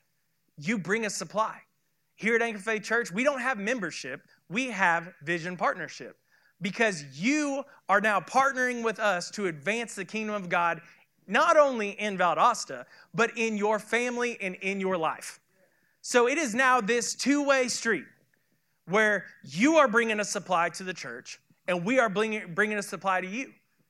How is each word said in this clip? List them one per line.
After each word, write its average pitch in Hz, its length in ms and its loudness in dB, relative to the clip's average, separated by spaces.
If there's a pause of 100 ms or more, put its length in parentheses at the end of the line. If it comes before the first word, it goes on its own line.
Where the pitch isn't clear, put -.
(560)
You 185 220 -4
bring 196 260 -2
a 202 60 -4
supply. 196 500 -4 (540)
Here 220 200 0
at 226 60 4
Anchor 226 180 -2
Faith 214 240 -4
Church, 220 300 -2
we 226 120 -2
don't 277 160 2
have 247 180 -2
membership, 185 680 -6 (220)
we 247 220 -4
have 180 500 2
vision 170 380 -6
partnership 156 600 -4 (440)
because 196 500 0
you 277 500 0 (280)
are 196 100 6
now 208 180 2
partnering 254 640 0
with 220 160 -2
us 196 340 0
to 202 160 -4
advance 196 460 -4
the 190 100 -8
kingdom 214 300 -6
of 196 140 -6
God 170 320 0 (460)
not 311 300 4
only 254 340 4
in 202 260 -4
Valdosta, 170 680 2 (300)
but 226 220 0
in 226 200 0
your 208 220 2
family 240 640 -2
and 185 160 -4
in 196 240 -4
your 185 160 0
life. 156 440 -4 (600)
So 240 260 4
it 285 100 0
is 262 160 0
now 254 260 4
this 226 340 0
two-way 277 540 2
street 208 360 -2 (800)
where 208 420 2 (160)
you 208 340 2
are 285 120 8
bringing 220 320 2
a 202 40 -4
supply 175 460 0
to 185 140 -12
the 185 100 -8
church 123 460 -14 (260)
and 180 180 0
we 254 140 2
are 233 100 4
bringing, 208 460 -2
bringing 214 240 0
a 202 40 -2
supply 185 380 -2
to 185 60 -4
you. 226 260 -8 (380)